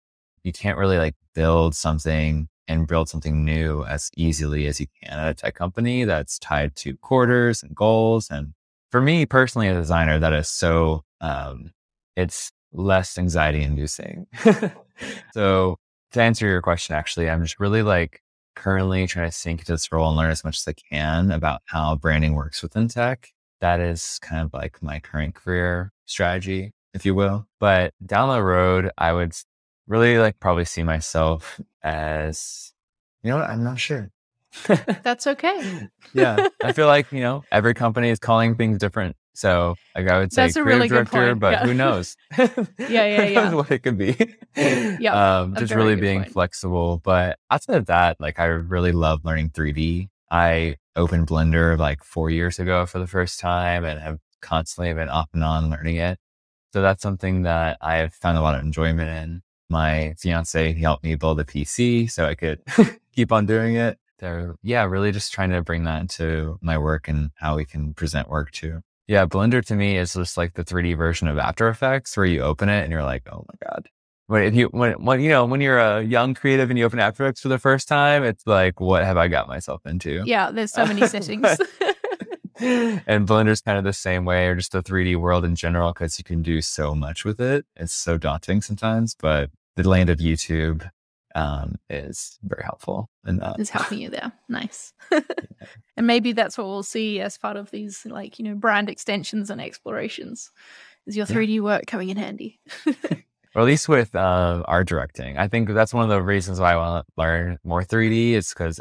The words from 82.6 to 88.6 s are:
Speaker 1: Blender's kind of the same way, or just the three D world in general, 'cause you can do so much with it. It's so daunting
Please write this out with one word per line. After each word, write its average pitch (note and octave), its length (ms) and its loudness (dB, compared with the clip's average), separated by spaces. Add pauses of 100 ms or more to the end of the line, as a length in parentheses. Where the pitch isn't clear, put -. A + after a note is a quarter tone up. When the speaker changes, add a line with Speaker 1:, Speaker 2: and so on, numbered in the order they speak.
Speaker 1:
Blender's G#2+ 340 4
kind G#2 160 -2
of G2 60 -2
the G2 100 0
same F2+ 320 -2
way, F2+ 220 2
or F2+ 80 2
just F2+ 160 -6
the F#2 100 -2
three F#2 220 0
D F2+ 140 2
world F2 280 2
in E2+ 100 0
general, E2+ 380 0
'cause E2 240 -6
you - 60 -16
can E2+ 180 -4
do D#2+ 200 0
so D2+ 340 -4
much D2 300 -6
with G#2+ 160 -4
it. C#3 240 -2 (100)
It's E2+ 180 -8
so E2+ 240 -2
daunting D#2 440 -2